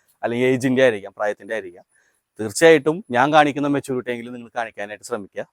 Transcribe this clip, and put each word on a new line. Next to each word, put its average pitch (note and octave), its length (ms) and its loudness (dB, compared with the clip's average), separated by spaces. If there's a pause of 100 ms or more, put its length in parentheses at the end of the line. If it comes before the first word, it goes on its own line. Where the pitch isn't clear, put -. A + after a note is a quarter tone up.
(240)
അല്ലെങ്കിൽ A#2+ 240 0
ഏജിന്റെ B2+ 340 2
ആയിരിക്കാം, G2+ 360 0
പ്രായത്തിന്റെ G#2+ 360 -6
ആയിരിക്കാം. F#2+ 320 -10 (540)
തീർച്ചയായിട്ടും D#3 720 4
ഞാൻ C3 220 2
കാണിക്കുന്ന D3 340 4
മെച്യൂരിറ്റി C3+ 440 -4
എങ്കിലും A#2+ 220 -12
നിങ്ങൾ A#2 220 -18
കാണിക്കാനായിട്ട് G#2 500 -10
ശ്രമിക്കുക. G#2 480 -10